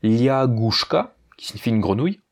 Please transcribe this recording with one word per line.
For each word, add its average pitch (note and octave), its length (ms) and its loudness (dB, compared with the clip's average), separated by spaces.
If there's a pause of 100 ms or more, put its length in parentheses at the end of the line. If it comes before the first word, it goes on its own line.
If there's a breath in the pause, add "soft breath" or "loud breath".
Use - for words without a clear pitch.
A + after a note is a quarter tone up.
liagushka, A#2+ 1120 0 (220)
qui - 100 -20
signifie - 240 -6
une A2 100 2
grenouille. A2+ 400 -2 (120)